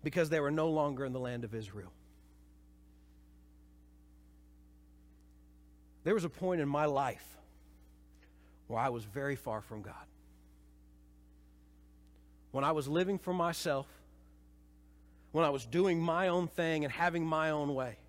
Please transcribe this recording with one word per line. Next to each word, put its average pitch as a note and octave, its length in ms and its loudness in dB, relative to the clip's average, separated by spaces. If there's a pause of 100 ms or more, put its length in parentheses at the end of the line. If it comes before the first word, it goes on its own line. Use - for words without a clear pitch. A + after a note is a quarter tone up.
because D#3 260 0
they D#3+ 100 2
were C#3+ 120 2
no D#3+ 180 2
longer D3 380 0
in B2+ 80 -6
the C3 40 -4
land A#2+ 240 -4
of A2+ 120 -8
Israel. G2+ 360 -10 (4000)
There E3+ 80 4
was G3 120 2
a E3 40 -2
point F3+ 320 0
in C#3+ 80 2
my D3 160 2
life C#3 540 0 (1300)
where A#2 120 -4
I C3 120 2
was A#2 140 -6
very C#3 320 -4
far G#2+ 260 -6
from A2 180 -12
God. - 260 -16 (2500)
When C3+ 120 0
I D3+ 100 4
was D3 140 0
living F3+ 320 2
for F3+ 140 -4
myself, E3 540 0 (1500)
when D#3+ 140 4
I D3 40 4
was C3+ 140 -2
doing E3+ 340 4
my E3+ 300 2
own F3 200 2
thing D#3+ 360 0
and C3 80 -2
having E3+ 320 0
my D#3+ 240 2
own D3 260 0
way B2+ 220 -4 (120)